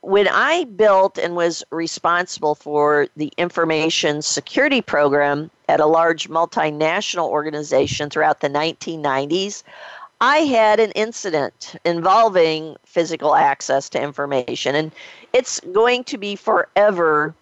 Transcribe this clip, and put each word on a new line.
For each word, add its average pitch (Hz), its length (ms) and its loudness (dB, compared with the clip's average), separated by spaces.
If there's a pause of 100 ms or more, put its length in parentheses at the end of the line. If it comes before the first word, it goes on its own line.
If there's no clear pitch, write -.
when 196 280 2
I 302 360 0
built 196 540 4
and 175 160 -4
was 170 360 -2
responsible 165 840 -2
for 147 640 0
the 151 200 -8
information 160 840 -2
security 262 580 -2
program 147 720 0 (180)
at 151 120 2
a 151 60 4
large 165 420 2
multinational 160 1000 -2
organization 147 800 -2
throughout 151 320 0
the 147 80 -2
nineteen 156 540 -6
nineties, 147 640 -4 (560)
I 269 180 4
had 226 400 4
an 220 140 2
incident 185 840 -4 (100)
involving 170 1000 2
physical 156 500 -2
access 139 560 0
to 120 120 -4
information, 139 760 -4
and 156 160 -2 (400)
it's - 280 -2 (120)
going 247 320 2
to - 120 -10
be 202 200 -8
forever 175 1040 2